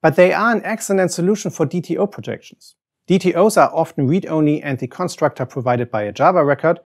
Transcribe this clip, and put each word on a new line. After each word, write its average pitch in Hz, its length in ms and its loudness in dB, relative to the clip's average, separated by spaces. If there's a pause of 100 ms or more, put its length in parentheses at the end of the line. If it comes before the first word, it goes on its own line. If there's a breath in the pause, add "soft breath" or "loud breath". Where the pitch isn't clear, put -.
But 160 140 4
they 180 160 6
are 214 180 0
an 214 120 -2
excellent 196 480 -2
solution 196 380 -2
for - 160 -2
D 170 160 -4
T - 160 -6
O 202 80 0
projections. - 720 -12 (320)
D 185 100 2
T 180 160 0
Os 190 240 2
are 147 160 4
often 160 340 -2
read-only, 156 540 0
and 143 160 -6
the 127 100 -8
constructor 156 580 -4
provided 123 440 -2
by 107 140 -4
a 104 80 -6
Java 165 320 2
record 147 380 0 (100)